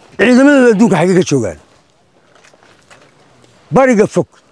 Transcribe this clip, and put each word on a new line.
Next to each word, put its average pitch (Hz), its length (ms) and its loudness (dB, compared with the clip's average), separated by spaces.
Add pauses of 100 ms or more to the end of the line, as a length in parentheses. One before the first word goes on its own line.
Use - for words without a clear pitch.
(140)
Ciidamadooda 254 560 2
adduunka 196 260 0
xaggee 175 220 -2
ka 175 100 0
joogaan? 104 300 -6 (2000)
Bariga 226 360 0
fog, - 200 -6 (260)